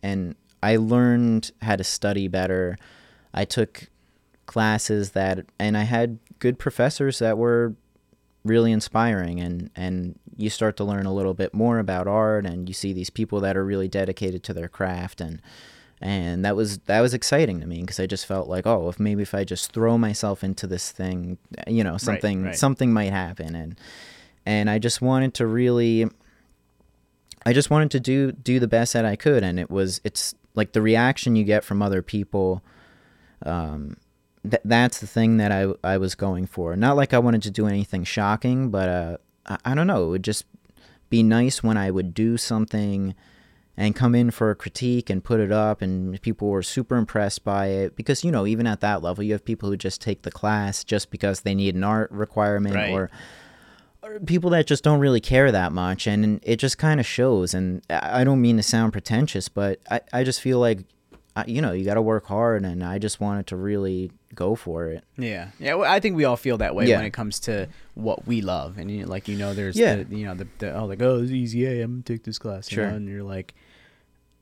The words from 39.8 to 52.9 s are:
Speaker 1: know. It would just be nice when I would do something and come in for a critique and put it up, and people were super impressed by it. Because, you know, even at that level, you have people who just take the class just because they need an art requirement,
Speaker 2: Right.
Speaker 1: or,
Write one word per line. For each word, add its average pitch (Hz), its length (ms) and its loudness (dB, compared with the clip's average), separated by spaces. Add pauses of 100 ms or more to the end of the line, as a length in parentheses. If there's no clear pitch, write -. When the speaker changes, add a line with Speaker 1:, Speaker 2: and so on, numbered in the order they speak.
Speaker 1:
know. 117 180 2
It 82 40 0
would 92 140 -2
just - 220 -4 (640)
be 113 140 6
nice 117 400 4
when 110 140 4
I 98 140 0
would 90 220 -2
do 113 240 0
something 104 800 -2 (640)
and 104 180 0
come 120 200 4
in 120 160 4
for 110 180 0
a 104 60 0
critique 123 540 -4
and 95 140 -2
put 113 160 0
it 104 120 2
up, 107 320 0
and 92 400 -4
people 104 260 -4
were 98 140 0
super 127 320 -4
impressed 107 480 -2
by 98 240 0
it. 98 280 -2
Because, 131 280 -2
you 175 80 0
know, 104 160 0
even 113 180 0
at 107 160 -2
that 101 220 0
level, 92 200 -4
you 107 100 0
have 104 120 -6
people 110 240 -4
who 101 80 0
just - 240 -6
take 104 220 -4
the 104 80 -8
class 104 520 -2
just - 280 -2
because 98 300 -4
they 98 120 -2
need 98 220 0
an 92 80 0
art 110 280 0
requirement, 104 640 0
Speaker 2:
Right. 104 140 0
Speaker 1:
or, 95 220 -2 (920)